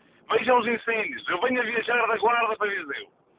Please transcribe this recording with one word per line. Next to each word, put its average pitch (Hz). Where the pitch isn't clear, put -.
Vejam 233
os 214
incêndios. 220
Eu 175
venho 247
a 220
viajar 226
da 220
Guarda 226
para 208
Viseu. 139